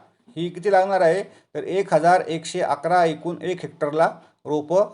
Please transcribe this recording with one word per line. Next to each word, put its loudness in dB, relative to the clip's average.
ही -6
किती -6
लागणार 4
आहे, 2
तर -14
एक -4
हजार 4
एकशे -6
अकरा 0
एकूण -4
एक -6
हेक्टरला -2
रोपं 0